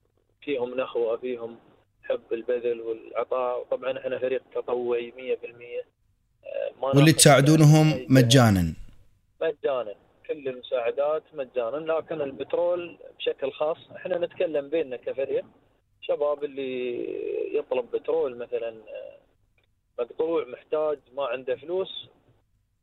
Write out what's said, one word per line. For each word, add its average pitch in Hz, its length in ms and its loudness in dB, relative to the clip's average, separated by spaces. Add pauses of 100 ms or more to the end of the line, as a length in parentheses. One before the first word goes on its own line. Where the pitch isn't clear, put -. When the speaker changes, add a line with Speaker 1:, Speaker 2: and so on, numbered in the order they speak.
(420)
Speaker 1:
فيهم 127 380 -4
نخوة، 117 380 0
فيهم 117 400 -8 (460)
حب 127 180 -2 (100)
البذل 120 500 -2
والعطاء. 120 800 -4
وطبعًا 127 380 -4
إحنا 127 200 -6
فريق 127 220 -2 (140)
تطوعي 120 600 -2
مية 127 240 -4
بالمية. 120 400 -12 (640)
آه، - 360 -6
ما 131 60 0
Speaker 2:
واللي 135 140 6
Speaker 1:
ناخذ 151 160 8
Speaker 2:
تساعدونهم 156 760 8
Speaker 1:
أي - 60 -4
جهة. - 100 -10
Speaker 2:
مجانًا؟ 117 640 6 (680)
Speaker 1:
مجانًا، 139 540 -2 (320)
كل 151 200 -8
المساعدات 131 760 -2 (100)
مجانًا، 127 440 -4
لكن 160 440 -4
البترول 175 760 -2 (200)
بشكل 143 340 -4
خاص 156 260 -4 (180)
إحنا 180 220 -6
نتكلم 160 520 -2
بيننا 143 280 -2
كفريق. 135 480 -4 (560)
شباب 147 420 -2
اللي 127 640 -6 (520)
يطلب 127 340 -2
بترول 135 460 -2
مثلًا، 117 320 -6
آه، 107 480 -16 (840)
مقطوع، 160 480 -2
محتاج، 151 520 -4 (160)
ما 139 100 -4
عنده 127 300 -4
فلوس، 165 540 -6 (720)